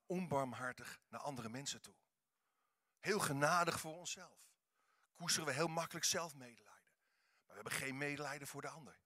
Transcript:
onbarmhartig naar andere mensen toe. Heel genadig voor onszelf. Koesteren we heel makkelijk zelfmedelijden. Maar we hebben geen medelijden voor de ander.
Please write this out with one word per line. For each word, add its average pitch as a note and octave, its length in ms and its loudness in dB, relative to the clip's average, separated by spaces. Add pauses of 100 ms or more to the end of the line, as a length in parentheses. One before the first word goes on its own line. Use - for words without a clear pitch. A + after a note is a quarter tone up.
onbarmhartig C3 1000 0
naar A#2 120 -8
andere B2 280 -4
mensen A#2+ 340 -6
toe. G2+ 120 -18 (1040)
Heel G3 200 2
genadig D#3+ 600 4
voor D#3+ 160 -6
onszelf. F3 420 -10 (760)
Koesteren D#3+ 320 2
we C3+ 80 2
heel D#3+ 140 4
makkelijk D#3+ 360 -2
zelfmedelijden. C#3+ 800 -2 (600)
Maar F#2 100 -18
we G#2 60 -10
hebben A2+ 100 -2
geen C3+ 240 0
medelijden C#3+ 520 -2
voor C#3+ 120 -8
de C#3 80 -6
ander. C#3 380 -12